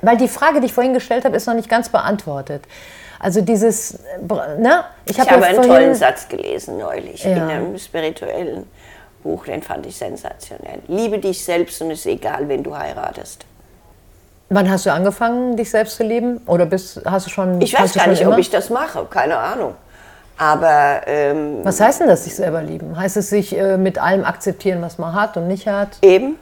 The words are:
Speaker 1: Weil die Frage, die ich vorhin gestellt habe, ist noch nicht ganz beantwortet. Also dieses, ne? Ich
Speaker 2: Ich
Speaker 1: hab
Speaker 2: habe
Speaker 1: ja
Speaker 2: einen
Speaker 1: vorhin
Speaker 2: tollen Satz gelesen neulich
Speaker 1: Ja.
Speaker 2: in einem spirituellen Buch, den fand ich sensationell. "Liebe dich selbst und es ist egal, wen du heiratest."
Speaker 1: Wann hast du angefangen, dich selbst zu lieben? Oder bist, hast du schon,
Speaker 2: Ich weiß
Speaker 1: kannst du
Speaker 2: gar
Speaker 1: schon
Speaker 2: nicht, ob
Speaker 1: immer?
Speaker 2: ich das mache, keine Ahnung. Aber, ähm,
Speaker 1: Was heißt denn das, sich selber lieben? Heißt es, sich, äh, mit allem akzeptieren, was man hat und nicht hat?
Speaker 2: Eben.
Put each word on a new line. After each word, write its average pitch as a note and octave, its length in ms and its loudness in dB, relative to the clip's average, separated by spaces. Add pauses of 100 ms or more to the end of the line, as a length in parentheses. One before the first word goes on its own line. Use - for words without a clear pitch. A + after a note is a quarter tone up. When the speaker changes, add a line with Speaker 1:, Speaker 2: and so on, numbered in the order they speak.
Speaker 1:
Weil A3+ 160 4
die B3 100 2
Frage, D4 320 0
die B3 80 0
ich - 60 -4
vorhin B3+ 200 2
gestellt B3 320 -2
habe, C4+ 100 2
ist A3 120 -2
noch A#3 80 -2
nicht A3+ 140 -4
ganz A#3+ 200 0
beantwortet. D3 720 -4 (560)
Also G3 220 0
dieses, G#3+ 560 0 (600)
ne? D4 240 2 (220)
Ich - 80 -6
Speaker 2:
Ich - 60 -4
Speaker 1:
hab C4 120 4
Speaker 2:
habe B3+ 100 8
Speaker 1:
ja F3+ 60 6
Speaker 2:
einen F3+ 80 4
Speaker 1:
vorhin B3 180 6
Speaker 2:
tollen C4 220 8
Satz C#3 320 0
gelesen - 500 -8
neulich - 460 -8
Speaker 1:
Ja. F#3+ 80 0
Speaker 2:
in F3 100 0
einem D#3+ 380 -4
spirituellen D#3+ 880 -8 (560)
Buch, - 220 -6
den - 180 -8
fand - 240 -10
ich - 80 -16
sensationell. - 920 -14
"Liebe G#3+ 300 -2
dich F#3+ 260 -4
selbst F3 380 -2
und D#3+ 100 -4
es D#3 80 -8
ist - 80 -10
egal, - 420 -4
wen C3+ 120 -2
du D3 160 -8
heiratest." - 680 -10 (1040)
Speaker 1:
Wann F#3+ 200 4
hast F#3+ 160 0
du F3+ 80 2
angefangen, A#3 640 0
dich A3 140 -4
selbst A3 240 0
zu A#3 80 -2
lieben? A#3 420 -2
Oder F3 220 2
bist, F#3+ 360 -4
hast F#3+ 220 -2
du - 60 -12
schon, F#3 300 0
Speaker 2:
Ich - 120 2
weiß - 60 4
Speaker 1:
kannst - 160 2
du F#3+ 40 2
Speaker 2:
gar F3 60 4
Speaker 1:
schon F3+ 80 4
Speaker 2:
nicht, F3 140 2
ob G#3 60 6
Speaker 1:
immer? A3+ 60 6
Speaker 2:
ich F3 120 2
das G3+ 180 0
mache, A#3+ 400 -4
keine D3 280 0
Ahnung. E3 360 -4 (640)
Aber, D3+ 680 4
ähm, D3 560 0
Speaker 1:
Was F#3+ 180 -2
heißt B3 200 4
denn D#4+ 80 4
das, F3 160 4
sich E3+ 100 -10
selber E3 260 -2
lieben? D#3 380 -10
Heißt F#3+ 180 -2
es, G3+ 120 -2
sich, G3+ 280 -2
äh, F#3+ 200 2
mit F#3 200 0
allem F#3 260 0
akzeptieren, F#3 600 -4
was E3+ 160 -10
man E3 160 -6
hat A3 220 -2
und E3+ 100 -4
nicht G3 200 -4
hat? G3+ 360 -4
Speaker 2:
Eben. G#3+ 380 6